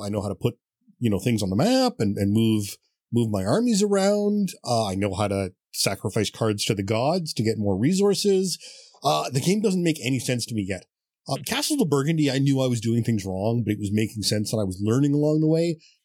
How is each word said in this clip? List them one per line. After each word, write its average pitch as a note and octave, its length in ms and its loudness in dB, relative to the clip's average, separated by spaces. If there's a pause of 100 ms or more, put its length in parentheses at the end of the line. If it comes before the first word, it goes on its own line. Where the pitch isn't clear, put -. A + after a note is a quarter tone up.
I G#2 80 -6
know G#2 120 -2
how G#2 60 -4
to G2 80 -6
put, - 200 -2 (440)
you A#2 100 0
know, G2 100 2
things A#2 220 0
on F#2+ 80 -2
the F#2 60 -2
map B3 440 2
and, G#2 180 0
and G2+ 160 0
move, A2 440 0 (360)
move A#2 180 2
my F#2+ 140 -2
armies G3+ 360 2
around. G#3 680 2 (160)
Uh, A#2+ 220 2
I - 80 -2
know G2 180 0
how G2+ 160 0
to G2 240 -2 (180)
sacrifice G#2 580 -2
cards G#2+ 360 -2
to A#2 100 2
the G2 80 -4
gods C#3 520 -2
to A2 80 -2
get A2 140 0
more G2+ 200 0
resources. F#3+ 800 2 (480)
Uh, D3+ 240 0
the C3 100 -2
game G3 220 2
doesn't F#3 220 0
make D#3+ 200 0
any B2+ 160 0
sense B2 280 -2
to A#2 80 -10
me G2+ 120 -2
yet. F#2+ 160 -6 (460)
Uh, C#3 160 -2
Castles C#4+ 360 -2
of E3+ 80 0
Burgundy, C#3+ 400 2
I C3 100 0
knew C#3 200 2
I C3 80 2
was A#2+ 140 0
doing A2+ 240 0
things A2 200 0
wrong, G#2+ 380 -2
but G#2 80 -2
it G#2 80 -4
was G2+ 140 -4
making G#2+ 300 -2
sense G#2+ 280 -2
and A2 80 -2
I G#2 60 0
was F#2+ 180 -6
learning C3+ 300 2
along D3+ 260 2
the D#3 80 2
way. D#3+ 320 0 (260)